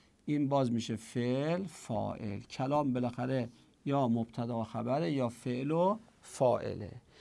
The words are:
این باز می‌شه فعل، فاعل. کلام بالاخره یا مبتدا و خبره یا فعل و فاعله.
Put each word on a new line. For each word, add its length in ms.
این 240
باز 240
می‌شه 240
فعل، 720
فاعل. 720
کلام 520
بالاخره 560
یا 240
مبتدا 520
و 40
خبره 480
یا 160
فعل 420
و 280
فاعله. 680